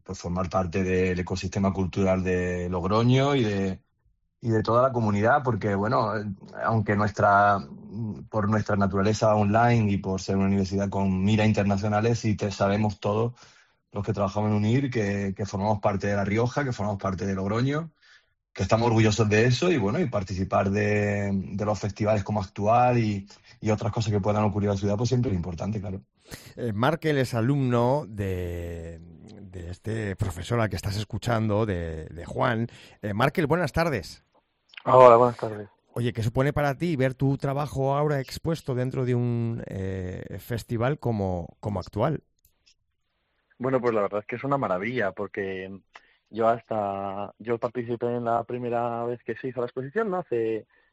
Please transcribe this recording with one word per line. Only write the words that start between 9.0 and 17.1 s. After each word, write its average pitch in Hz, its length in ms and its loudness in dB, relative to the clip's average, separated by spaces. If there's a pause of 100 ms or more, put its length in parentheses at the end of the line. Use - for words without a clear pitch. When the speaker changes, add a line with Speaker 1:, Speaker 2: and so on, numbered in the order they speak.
Speaker 1:
online 107 560 4
y 101 80 2
por 95 220 -4
ser 98 160 -2
una 98 120 2
universidad 98 420 0
con 95 340 0
miras 107 240 4
internacionales, 104 720 2
sí 110 160 0
te, 101 160 -2
sabemos 101 480 0
todos 113 360 -2 (580)
los 101 120 -6
que 110 60 -2
trabajamos 101 380 -2
en 107 80 2
unir 120 340 2
que, 101 420 -2
que 104 120 -6
formamos 104 340 -2
parte 101 280 -2
de 101 100 0
La 98 80 0
Rioja, 120 400 0
que 127 80 -4
formamos 101 280 -4
parte 95 240 -4